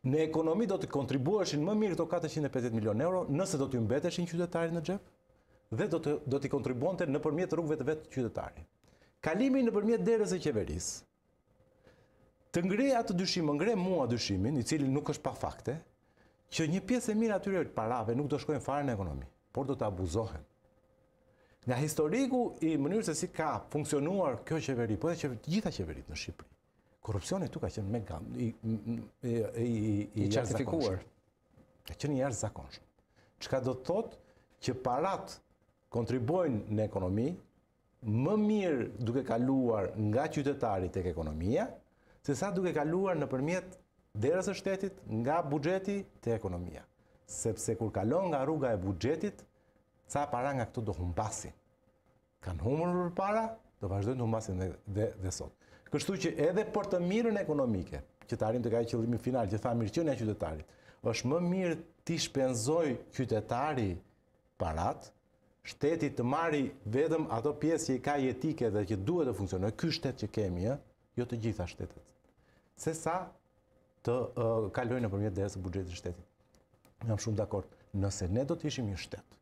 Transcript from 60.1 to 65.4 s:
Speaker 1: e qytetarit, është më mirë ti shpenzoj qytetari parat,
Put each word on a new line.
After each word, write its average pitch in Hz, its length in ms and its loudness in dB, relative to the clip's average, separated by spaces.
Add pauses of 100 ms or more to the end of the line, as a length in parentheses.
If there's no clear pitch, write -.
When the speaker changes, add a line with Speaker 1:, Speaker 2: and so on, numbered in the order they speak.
Speaker 1:
e - 20 -10
qytetarit, 92 540 -4 (340)
është 117 240 0
më 160 140 4
mirë 175 320 0 (300)
ti 170 180 0
shpenzoj 135 640 2 (260)
qytetari 120 800 0 (680)
parat, 87 540 -2 (540)